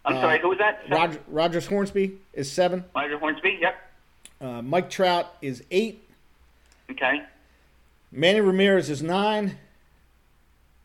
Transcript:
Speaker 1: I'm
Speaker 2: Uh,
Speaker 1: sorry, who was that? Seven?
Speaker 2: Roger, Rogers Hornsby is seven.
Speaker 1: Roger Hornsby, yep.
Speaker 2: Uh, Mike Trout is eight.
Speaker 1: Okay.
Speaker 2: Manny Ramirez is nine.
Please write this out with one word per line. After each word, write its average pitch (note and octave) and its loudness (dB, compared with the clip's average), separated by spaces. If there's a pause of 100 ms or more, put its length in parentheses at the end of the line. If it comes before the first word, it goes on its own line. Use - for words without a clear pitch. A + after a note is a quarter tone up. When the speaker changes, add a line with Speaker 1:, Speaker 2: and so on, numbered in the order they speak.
Speaker 1:
I'm C#3 0
Speaker 2:
Uh, B2+ -2
Speaker 1:
sorry, D#3+ 4
who F3 0
was F#3 0
that? G#3 0
Seven? D3 0
Speaker 2:
Roger, D#3+ 0
Rogers E3 0
Hornsby G3 -2 (160)
is C#3 -6
seven. F3+ 0 (120)
Speaker 1:
Roger D3 -4
Hornsby, D#3 -2
yep. F3+ 0 (680)
Speaker 2:
Uh, A#2+ -8
Mike E3+ -2
Trout F3+ 0 (100)
is C3+ -8
eight. G3+ -2 (840)
Speaker 1:
Okay. C3+ -2 (920)
Speaker 2:
Manny F#3 4
Ramirez F#3+ 4
is C#3+ -4
nine. G3+ 0 (1300)